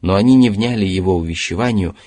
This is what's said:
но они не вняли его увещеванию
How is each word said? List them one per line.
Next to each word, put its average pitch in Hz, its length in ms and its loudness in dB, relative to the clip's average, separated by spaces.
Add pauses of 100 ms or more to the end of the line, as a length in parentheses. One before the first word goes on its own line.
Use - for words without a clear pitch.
но 90 140 -2
они 123 200 4
не 127 140 6
вняли 110 360 -2
его 92 320 0
увещеванию 87 760 -4 (120)